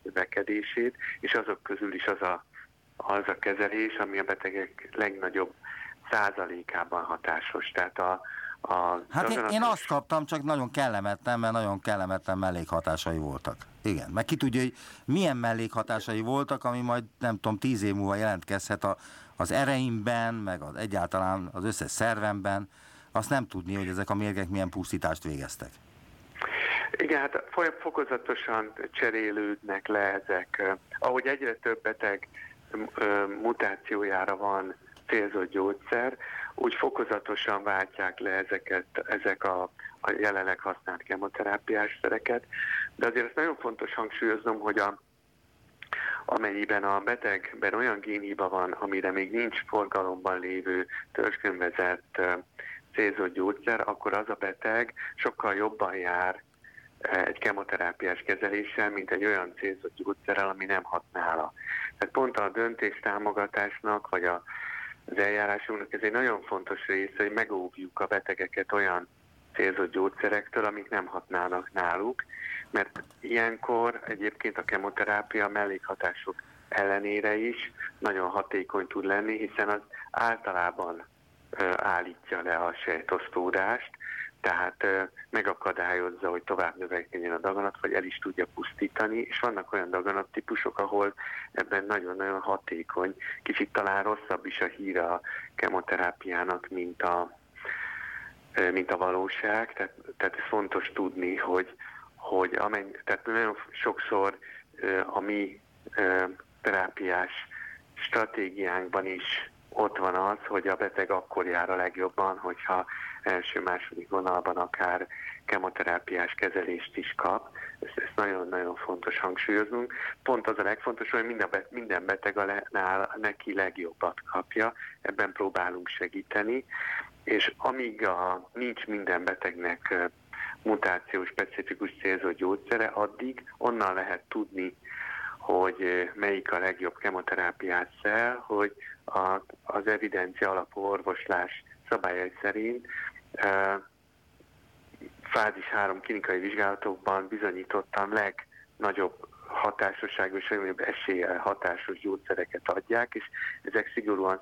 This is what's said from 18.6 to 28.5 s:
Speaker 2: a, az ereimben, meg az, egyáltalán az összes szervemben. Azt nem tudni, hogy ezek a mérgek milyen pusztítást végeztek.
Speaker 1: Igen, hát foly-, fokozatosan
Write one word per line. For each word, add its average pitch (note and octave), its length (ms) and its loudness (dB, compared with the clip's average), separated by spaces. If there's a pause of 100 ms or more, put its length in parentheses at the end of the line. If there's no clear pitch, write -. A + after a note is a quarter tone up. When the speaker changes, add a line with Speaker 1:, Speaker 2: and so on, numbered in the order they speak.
Speaker 2:
a, G2 120 2 (400)
az F2+ 160 0
ereimben, A#2 840 2
meg F#2+ 280 -4
az, D2 120 -10
egyáltalán F#2+ 800 0
az F#2 120 -4
összes - 260 -2
szervemben. G#2 800 2 (440)
Azt A2 180 0
nem C3+ 160 4
tudni, F#2+ 280 -4
hogy G2 140 0
ezek F#2 220 -2
a G#2 40 4
mérgek G2+ 340 0
milyen F#2+ 200 0
pusztítást E2+ 540 -2
végeztek. C2+ 480 -6 (1200)
Speaker 1:
Igen, D3+ 300 2
hát - 300 -2
foly-, E3 300 2
fokozatosan B2 920 -2 (180)